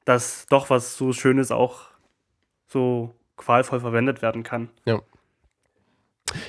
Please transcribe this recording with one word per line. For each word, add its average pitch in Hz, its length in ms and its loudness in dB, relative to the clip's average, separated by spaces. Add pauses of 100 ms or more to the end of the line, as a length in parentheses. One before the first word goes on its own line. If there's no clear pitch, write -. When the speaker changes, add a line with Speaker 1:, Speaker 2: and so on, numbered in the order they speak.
Speaker 1:
Dass 123 440 2
doch 139 200 4
was 127 280 0
so 131 160 0
Schönes 131 380 2
auch 123 300 0 (880)
so 123 460 -2 (240)
qualvoll 127 420 2
verwendet 120 420 -2
werden 113 220 -2
kann. 117 260 -8 (160)
Speaker 2:
Ja. 110 160 0 (1500)